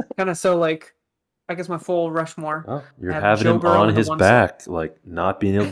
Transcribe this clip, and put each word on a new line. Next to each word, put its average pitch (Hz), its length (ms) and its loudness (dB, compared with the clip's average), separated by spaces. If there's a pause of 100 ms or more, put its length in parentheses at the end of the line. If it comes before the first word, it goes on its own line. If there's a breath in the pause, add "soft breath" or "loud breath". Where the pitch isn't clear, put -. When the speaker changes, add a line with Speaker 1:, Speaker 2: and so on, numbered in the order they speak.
Speaker 1:
<laughs> - 100 -16
Speaker 2:
Kinda 190 180 -2
so, 180 220 0
like, 160 380 -4 (540)
I 175 60 -8
guess 175 140 -10
my 175 80 -6
full 170 340 -2
Rushmore. 160 560 -6
Speaker 1:
Oh, 139 160 -8 (160)
you're 90 120 -4
Speaker 2:
I - 40 -4
have 156 80 -4
Speaker 1:
having 107 200 2
Speaker 2:
Joe 170 120 4
Speaker 1:
him 170 60 0
Speaker 2:
Burrow 175 200 2
Speaker 1:
on 107 80 4
Speaker 2:
on 107 40 2
the 107 60 2
Speaker 1:
his 185 100 2
Speaker 2:
one 156 80 -6
Speaker 1:
back, 104 440 4
Speaker 2:
side. - 100 -14
Speaker 1:
like, 82 340 -6
not 90 340 -4
being 98 160 0
able 101 100 0
to 98 60 -6